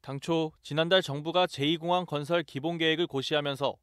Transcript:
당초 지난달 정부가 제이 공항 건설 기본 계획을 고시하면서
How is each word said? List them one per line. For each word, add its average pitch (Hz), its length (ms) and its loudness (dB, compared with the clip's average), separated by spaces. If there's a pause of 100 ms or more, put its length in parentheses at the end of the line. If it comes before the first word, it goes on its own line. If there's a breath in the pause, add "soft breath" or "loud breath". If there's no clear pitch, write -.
당초 156 500 -2 (100)
지난달 165 420 2
정부가 160 440 0
제이 151 300 0
공항 175 280 0
건설 151 380 -2
기본 160 360 -6
계획을 160 280 2
고시하면서 139 760 0